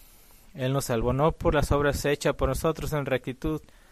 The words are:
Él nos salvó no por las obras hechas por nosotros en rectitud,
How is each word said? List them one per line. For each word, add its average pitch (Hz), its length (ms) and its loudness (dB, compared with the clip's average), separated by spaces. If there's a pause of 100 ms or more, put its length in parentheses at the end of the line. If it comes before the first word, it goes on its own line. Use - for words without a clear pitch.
(560)
Él 131 180 -2
nos 139 120 0
salvó 120 280 0
no 147 180 2
por 165 220 0
las 143 180 2
obras 143 320 2
hechas 147 300 0
por 135 160 0
nosotros 147 440 -2
en 143 120 -2
rectitud, 135 560 -4 (300)